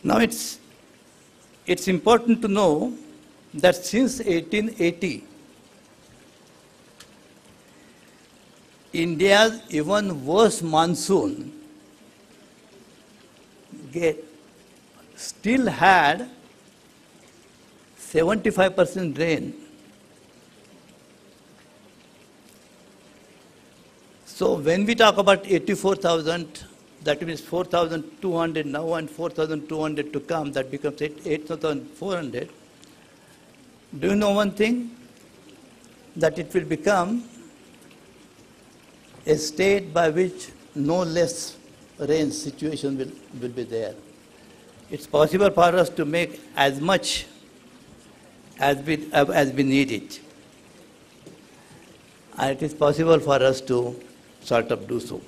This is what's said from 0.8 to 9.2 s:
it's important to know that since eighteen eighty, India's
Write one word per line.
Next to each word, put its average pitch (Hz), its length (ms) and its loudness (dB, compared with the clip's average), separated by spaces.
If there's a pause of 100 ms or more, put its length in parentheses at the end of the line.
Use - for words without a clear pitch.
it's 175 220 -2
important 226 540 4
to 226 60 0
know 196 460 2 (580)
that 180 220 4
since 226 460 0
eighteen 208 580 0
eighty, 170 460 -2 (3750)
India's 196 680 2 (100)